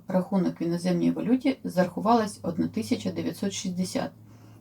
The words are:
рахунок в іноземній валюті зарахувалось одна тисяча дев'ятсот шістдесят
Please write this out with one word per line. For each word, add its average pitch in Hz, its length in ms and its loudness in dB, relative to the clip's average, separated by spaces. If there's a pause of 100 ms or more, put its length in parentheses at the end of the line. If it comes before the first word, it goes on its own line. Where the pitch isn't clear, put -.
рахунок 180 540 0
в - 20 0
іноземній 170 480 2
валюті 254 520 0
зарахувалось 185 800 2
одна 165 260 -2
тисяча 214 440 -2
дев'ятсот 170 400 -4
шістдесят 180 600 -4 (500)